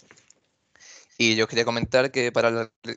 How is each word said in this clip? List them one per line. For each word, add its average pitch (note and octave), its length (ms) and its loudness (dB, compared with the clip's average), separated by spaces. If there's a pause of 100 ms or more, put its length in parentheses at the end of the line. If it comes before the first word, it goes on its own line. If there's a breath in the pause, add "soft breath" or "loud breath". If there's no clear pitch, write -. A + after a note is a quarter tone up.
(1160 loud breath)
Y A2+ 180 2
yo A2 80 2
os A2 60 0
quería A#2 160 0
comentar A#2+ 460 0
que B2 200 -2
para A2+ 180 2
la, A#2 220 -4 (260)